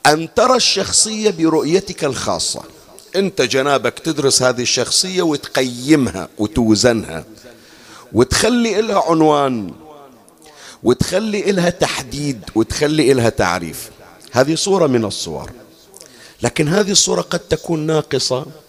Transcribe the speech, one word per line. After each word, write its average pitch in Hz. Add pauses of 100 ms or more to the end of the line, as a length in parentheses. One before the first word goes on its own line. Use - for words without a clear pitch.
أن 156
ترى 247
الشخصية 214
برؤيتك 160
الخاصة، 107 (540)
أنت 190
جنابك 131
تدرس 139
هذه 123
الشخصية 180
وتقيمها 131 (100)
وتوزنها 107 (880)
وتخلي 220
إلها 208
عنوان 143 (1080)
وتخلي 185
إلها 175
تحديد 139 (140)
وتخلي 147
إلها 117
تعريف، 87 (420)
هذه 135
صورة 190
من 123
الصور، 82 (920)
لكن 147
هذه 196
الصورة 180
قد 175
تكون 156
ناقصة 143 (220)